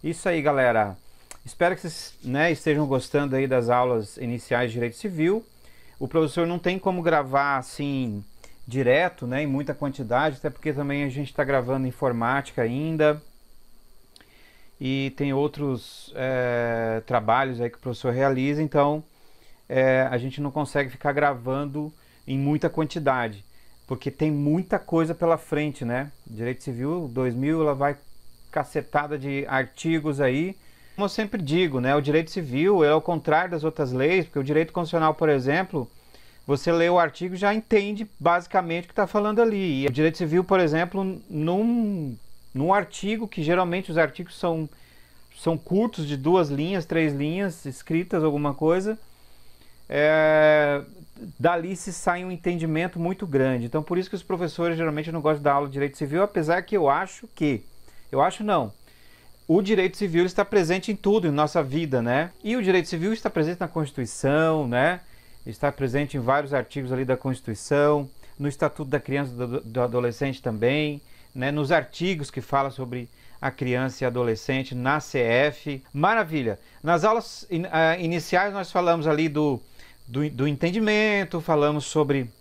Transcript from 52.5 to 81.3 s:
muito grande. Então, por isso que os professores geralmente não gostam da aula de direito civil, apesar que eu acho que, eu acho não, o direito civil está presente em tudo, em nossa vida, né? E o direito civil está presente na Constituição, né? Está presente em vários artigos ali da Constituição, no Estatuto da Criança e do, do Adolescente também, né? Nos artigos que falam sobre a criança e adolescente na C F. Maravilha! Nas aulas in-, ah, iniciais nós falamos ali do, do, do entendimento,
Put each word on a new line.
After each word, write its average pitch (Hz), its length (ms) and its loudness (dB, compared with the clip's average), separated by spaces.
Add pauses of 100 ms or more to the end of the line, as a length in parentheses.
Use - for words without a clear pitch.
muito 185 280 -4
grande. 131 400 0
Então, 151 160 -2
por 180 160 -2
isso 185 100 -6
que 214 60 -8
os 175 80 -10
professores 170 520 -2
geralmente 156 360 -4
não 160 100 -4
gostam 151 220 2
da 143 100 4
aula 143 140 0
de 135 60 -10
direito 139 220 -2
civil, 151 280 0
apesar 175 400 0
que 214 120 -4
eu 160 140 4
acho 185 460 -2
que, 143 280 0 (480)
eu 131 80 0
acho 180 240 2
não, 160 300 0 (720)
o 180 140 6
direito 190 340 2
civil 175 300 2
está 185 180 0
presente 185 480 2
em 202 40 0
tudo, 196 320 2
em 147 40 2
nossa 151 300 2
vida, 135 400 0
né? 131 300 0 (120)
E 220 120 -2
o 240 80 0
direito 185 260 4
civil 180 240 -2
está 220 160 -4
presente 170 300 0
na 180 80 -4
Constituição, 151 1000 0
né? 143 340 2 (440)
Está 139 260 -2
presente 139 460 -2
em - 20 -2
vários 139 320 2
artigos 131 400 -4
ali 131 140 -2
da 127 100 2
Constituição, 143 920 0 (300)
no 143 80 -2
Estatuto 143 420 -4
da 139 100 0
Criança 135 340 -4
e - 20 -12
do, 123 260 -6
do 113 220 -4
Adolescente 123 580 -2
também, 139 580 0 (360)
né? 131 160 -2
Nos 147 200 0
artigos 160 600 -2
que 131 100 -8
falam 139 300 -2
sobre 123 360 -10 (320)
a 131 120 -2
criança 127 520 -2
e 127 40 0
adolescente 123 640 -2
na 131 260 0
C 143 200 -4
F. 135 640 0 (100)
Maravilha! 156 640 0 (220)
Nas 160 220 2
aulas 220 480 0
in-, 175 200 -2
ah, 160 280 4
iniciais 175 520 0
nós 196 200 -8
falamos 170 340 2
ali 156 240 2
do, 147 320 0 (460)
do, 135 200 -2
do 135 200 -2
entendimento, 202 920 0